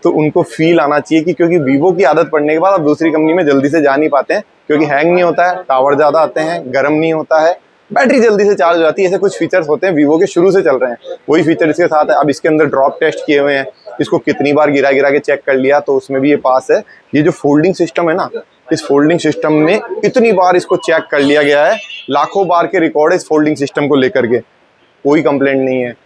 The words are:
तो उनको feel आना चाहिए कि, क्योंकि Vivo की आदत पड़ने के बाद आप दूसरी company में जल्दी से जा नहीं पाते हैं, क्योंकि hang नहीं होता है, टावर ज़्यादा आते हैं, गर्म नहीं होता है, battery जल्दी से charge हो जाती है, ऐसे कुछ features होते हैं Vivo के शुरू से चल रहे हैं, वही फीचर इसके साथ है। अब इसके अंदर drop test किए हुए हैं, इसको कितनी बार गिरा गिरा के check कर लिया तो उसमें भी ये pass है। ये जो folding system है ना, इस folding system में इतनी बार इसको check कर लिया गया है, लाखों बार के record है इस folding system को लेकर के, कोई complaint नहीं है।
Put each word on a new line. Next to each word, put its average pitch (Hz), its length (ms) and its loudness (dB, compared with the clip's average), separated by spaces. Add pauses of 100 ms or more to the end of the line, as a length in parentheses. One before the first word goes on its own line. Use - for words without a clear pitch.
तो 170 80 0
उनको 160 340 0
feel 165 340 0
आना 147 200 0
चाहिए 156 240 -2
कि, 170 100 -2
क्योंकि 170 280 0
Vivo 143 360 0
की 190 80 0
आदत 160 260 2
पड़ने 151 220 0
के 160 60 0
बाद 190 140 2
आप 185 80 0
दूसरी 151 300 0
company 156 220 0
में 180 120 0
जल्दी 139 240 0
से 156 120 0
जा 135 140 2
नहीं 151 140 0
पाते 139 240 -2
हैं, 208 100 -4 (240)
क्योंकि 151 180 0
hang 147 280 0
नहीं 180 100 2
होता 175 260 0
है, 180 140 -6
टावर 131 320 0
ज़्यादा 147 240 2
आते 156 220 -2
हैं, 165 200 -4 (120)
गर्म 135 200 0
नहीं 160 200 0
होता 160 280 0
है, 165 160 0 (340)
battery 262 280 2
जल्दी 214 260 2
से 202 100 2
charge 170 220 0
हो 165 60 2
जाती 156 180 0
है, 190 60 2
ऐसे 185 100 0
कुछ 185 220 -2
features 170 300 -2
होते 147 180 0
हैं 190 80 0
Vivo 147 240 2
के 185 80 2
शुरू 175 240 2
से 185 100 2
चल 156 140 2
रहे 123 160 -2
हैं, - 260 -12 (120)
वही 160 140 2
फीचर 160 260 0
इसके 170 180 0
साथ 151 180 0
है। 156 100 0
अब 143 140 0
इसके 139 180 -4
अंदर 156 200 2
drop 135 320 0
test - 260 -2
किए 147 140 2
हुए 143 140 0
हैं, 135 120 -2 (360)
इसको 160 180 -2
कितनी 147 340 -2
बार 151 180 2
गिरा 139 200 2
गिरा 139 200 2
के 143 80 2
check 143 220 -4
कर 135 140 -2
लिया 135 240 2
तो 143 160 -2
उसमें 135 260 -4
भी 143 80 0
ये 143 80 4
pass 131 340 0
है। 165 60 2 (360)
ये 147 80 2
जो 160 120 2
folding 156 420 0
system 170 340 -2
है 160 60 0
ना, 165 140 -4 (420)
इस 160 120 -4
folding 147 360 2
system 156 360 -2
में 160 240 2 (260)
इतनी 226 280 2
बार 180 220 2
इसको 180 220 -2
check 160 340 -2
कर 147 80 0
लिया 143 240 2
गया 143 220 2
है, 208 120 0 (320)
लाखों 156 380 -2
बार 170 200 0
के 185 120 -2
record 160 340 2
है 185 40 0
इस - 100 -8
folding 151 300 0
system 143 300 -4
को 143 80 2
लेकर 127 320 0
के, 117 120 0
कोई - 840 -4
complaint 139 380 0
नहीं 131 220 -2
है। 123 140 -8 (100)